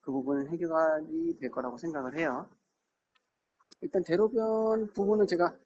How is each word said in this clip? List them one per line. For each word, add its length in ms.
그 100
부분은 380
해결이 880
될 120
거라고 260
생각을 400
해요. 300
일단 220
대로변 920
부분은 340
제가 260